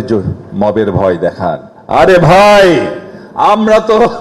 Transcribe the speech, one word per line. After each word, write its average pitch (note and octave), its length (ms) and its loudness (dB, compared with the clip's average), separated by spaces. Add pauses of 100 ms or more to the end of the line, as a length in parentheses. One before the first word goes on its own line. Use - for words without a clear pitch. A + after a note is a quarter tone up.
জ-, G2+ 260 -4 (280)
মবের G#2 320 0
ভয় F#2 260 0
দেখান। E2+ 400 -4 (420)
আরে F3+ 180 4
ভাই, F#3+ 480 4 (840)
আমরা G#3+ 300 2
তো G#3+ 180 0 (220)